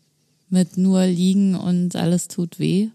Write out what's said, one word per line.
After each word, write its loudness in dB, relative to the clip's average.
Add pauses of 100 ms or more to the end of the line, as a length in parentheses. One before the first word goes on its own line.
(500)
mit 0
nur 2
liegen 2
und -2
alles -2
tut -8
weh. 0